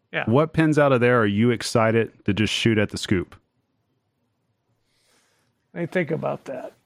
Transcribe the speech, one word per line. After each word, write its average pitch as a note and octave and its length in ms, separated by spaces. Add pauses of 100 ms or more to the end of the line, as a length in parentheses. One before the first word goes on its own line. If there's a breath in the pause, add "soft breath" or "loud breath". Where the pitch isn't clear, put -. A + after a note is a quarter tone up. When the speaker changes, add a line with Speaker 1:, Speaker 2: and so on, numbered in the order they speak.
(140)
Speaker 1:
Yeah. D3+ 120
Speaker 2:
What C#3+ 280
pins D#3 240
out C#3+ 140
of B2+ 80
there A#2+ 220
are A2 40
you G#2 260
excited A2+ 600 (140)
to G#2 80
just G2+ 200
shoot A2+ 240
at G#2 120
the G2+ 80
scoop? - 380 (2500)
Speaker 1:
I F3 120
think E3 260
about C#3+ 340
that. B2+ 280 (120)